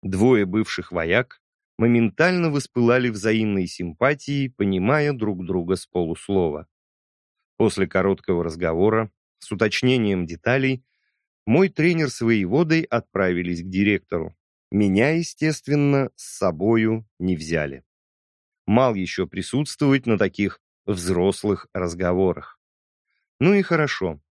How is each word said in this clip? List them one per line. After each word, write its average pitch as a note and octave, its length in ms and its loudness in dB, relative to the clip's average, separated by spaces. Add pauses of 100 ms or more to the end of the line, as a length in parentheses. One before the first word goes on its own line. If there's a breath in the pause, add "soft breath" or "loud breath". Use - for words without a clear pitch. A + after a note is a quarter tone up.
Двое G2+ 440 2
бывших F#2+ 460 -4
вояк F2 500 -2 (360)
моментально A#2+ 720 2
воспылали B2 600 2
взаимной G#2+ 580 0
симпатией, C3+ 800 -4
понимая A#2 640 0
друг G#2 320 -6
друга F2+ 300 -2
с F2+ 100 -10
полуслова. E2+ 800 -4 (920)
После G2 300 0
короткого F#2 560 0
разговора F2+ 680 0 (280)
с - 120 -12
уточнением G#2+ 760 0
деталей B2+ 580 -2 (640)
мой E3+ 240 4
тренер E3 400 0
с - 120 -10
воеводой A#2+ 600 2
отправились F2+ 800 -2
к F2+ 60 -10
директору. F#2 680 -2 (360)
Меня, G#2 400 2
естественно, D3 1040 -2
с - 220 -18
собою A2 720 0 (120)
не F2+ 160 0
взяли. D#2 480 -6 (840)
Мал A#2 300 2
ещё F#2 320 -4
присутствовать C3+ 760 -2
на A2+ 120 2
таких G2+ 440 -2 (240)
взрослых F#2 880 0
разговорах. F2+ 880 -2 (840)
Ну F3 120 4
и G3+ 80 4
хорошо, C3+ 600 -2 (120)